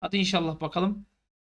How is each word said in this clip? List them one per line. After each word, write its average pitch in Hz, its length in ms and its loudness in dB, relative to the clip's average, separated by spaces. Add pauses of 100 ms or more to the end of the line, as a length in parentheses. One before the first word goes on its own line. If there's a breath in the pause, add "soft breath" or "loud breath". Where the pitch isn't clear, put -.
Hadi - 160 -2
inşallah 175 440 2
bakalım. 180 440 0 (420)